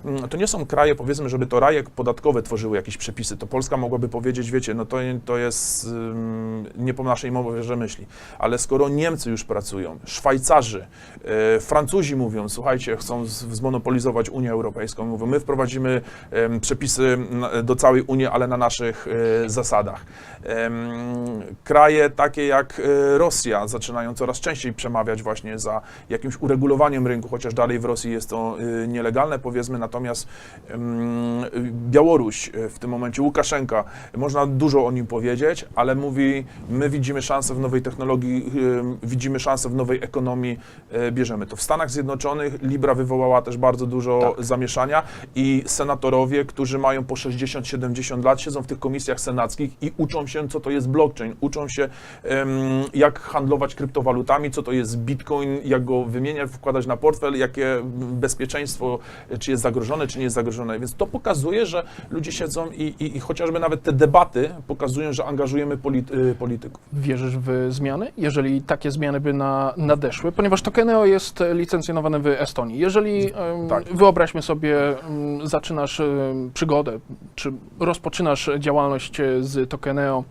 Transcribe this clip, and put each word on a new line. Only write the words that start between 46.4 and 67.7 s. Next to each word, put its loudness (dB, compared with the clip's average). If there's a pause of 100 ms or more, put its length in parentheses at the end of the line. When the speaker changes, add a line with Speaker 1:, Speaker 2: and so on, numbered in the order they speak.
Speaker 1:
którzy -4
mają 2
po -6
sześćdziesiąt, -4
siedemdziesiąt -4
lat, 6
siedzą -4
w -10
tych -6
komisjach -4
senackich -2 (120)
i -4
uczą -2
się, -6
co -4
to -6
jest 0
blockchain, 2
uczą -4
się, -2 (340)
em, 0 (460)
jak 6
handlować 0
kryptowalutami, 0
co -4
to -4
jest 0
Bitcoin, -2
jak 2
go 0
wymieniać, -2
wkładać -2
na -2
portfel, 2
jakie 0 (300)
bezpieczeństwo, -2 (400)
czy -6
jest 2
zagrożone, 0
czy -8
nie -2
jest -2
zagrożone. -4
Więc -8
to 0
pokazuje, 0
że -4 (260)
ludzie -6
siedzą -6
i, -8
i, -6
i -6
chociażby -2
nawet 0
te 2
debaty 6 (160)
pokazują, -4
że -4
angażujemy 0
polit-, -2
y, 2
polityków. -6 (120)
Speaker 2:
Wierzysz -2
w 0
zmiany, -4